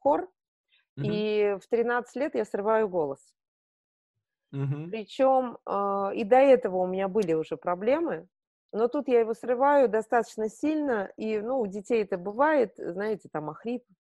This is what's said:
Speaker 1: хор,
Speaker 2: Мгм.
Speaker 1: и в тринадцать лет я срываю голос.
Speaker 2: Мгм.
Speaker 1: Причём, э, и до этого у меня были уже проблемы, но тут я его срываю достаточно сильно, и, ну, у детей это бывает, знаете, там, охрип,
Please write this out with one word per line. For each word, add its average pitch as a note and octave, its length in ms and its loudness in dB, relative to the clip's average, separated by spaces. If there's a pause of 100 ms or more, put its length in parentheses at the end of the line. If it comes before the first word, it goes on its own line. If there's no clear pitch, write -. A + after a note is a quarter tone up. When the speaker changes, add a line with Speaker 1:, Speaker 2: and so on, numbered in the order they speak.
Speaker 1:
хор, D#4+ 280 0 (680)
Speaker 2:
Мгм. G#3 240 -2
Speaker 1:
и G#3 400 2
в - 80 -20
тринадцать A#3+ 480 -2
лет D4+ 180 -4
я G#3+ 100 0
срываю G#3+ 440 0
голос. D3+ 300 -2 (1300)
Speaker 2:
Мгм. C#3+ 400 -6
Speaker 1:
Причём, B3+ 760 0
э, G3 500 -2
и A3+ 80 -4
до B3 140 4
этого B3 400 6
у F#3 100 0
меня F#3+ 220 -2
были F#3 240 0
уже D#3+ 240 -2
проблемы, F#3+ 720 -2 (440)
но A3 160 0
тут A#3+ 220 -2
я A#3+ 100 6
его A3+ 140 0
срываю B3+ 560 2
достаточно A3 600 -2
сильно, C#4+ 680 -2
и, A3 220 -4
ну, B3 200 -4
у G#3+ 80 -2
детей G#3 360 -2
это G3 140 -6
бывает, A3+ 600 0
знаете, G3 540 -6
там, D3+ 180 -6
охрип, A#3 340 -8 (280)